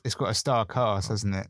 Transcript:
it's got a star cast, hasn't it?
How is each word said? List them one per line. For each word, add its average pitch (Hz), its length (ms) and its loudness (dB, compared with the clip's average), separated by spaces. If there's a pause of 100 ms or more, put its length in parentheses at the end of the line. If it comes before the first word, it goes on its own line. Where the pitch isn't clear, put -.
it's 123 120 -2
got 131 140 0
a 110 40 0
star 117 320 2
cast, 104 440 0
hasn't 104 260 -2
it? 95 140 -4